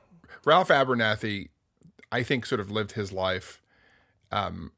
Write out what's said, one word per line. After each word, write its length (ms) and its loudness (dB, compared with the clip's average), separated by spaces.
Ralph 240 6
Abernathy, 800 2
I 120 -2
think, 240 -2
sort 140 -2
of 100 -8
lived 220 -4
his 180 -6
life, 500 -4
um, 460 -4